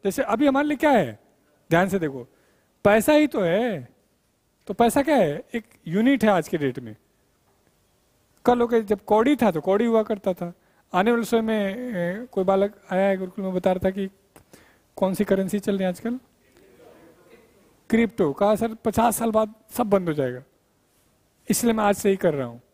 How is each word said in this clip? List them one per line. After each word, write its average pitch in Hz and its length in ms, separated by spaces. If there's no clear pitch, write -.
जैसे 202 200
अभी 233 240
हमारे 277 200
लिए 294 100
क्या 302 140
है, 147 280
ध्यान 180 200
से 190 100
देखो, 139 280
पैसा 214 300
ही 302 140
तो 240 140
है। 180 480
तो 196 60
पैसा 233 280
क्या 294 140
है? 175 280
एक 233 120
unit 220 360
है 214 60
आज 180 180
के 175 100
date 135 220
में। 110 160
कल 240 160
हो 233 60
के 226 140
जब 202 240
कौड़ी 240 300
था, 220 160
तो 156 100
कौड़ी 202 240
हुआ 226 180
करता 202 300
था। 175 200
आने 202 180
वाले 233 120
समय 226 180
में, 214 340
ए, 180 300
कोई 190 180
बालक 196 380
आया 190 160
है 196 100
गुरुकुल 185 280
में, 185 80
बता 185 180
रहा 185 140
था 190 60
कि 190 180
कौन 190 180
सी 208 100
currency 196 360
चल 196 140
रही 190 100
है 185 60
आजकल, 233 300
Crypto। 208 440
कहा, 208 220
"सर, 226 180
पचास 226 440
साल 233 140
बाद 220 220
सब 240 180
बंद 190 200
हो 156 60
जाएगा, 127 300
इसलिए 233 240
मैं 220 100
आज 202 120
से 202 140
ही 196 60
कर 180 180
रहा 131 140
हूँ।" 120 140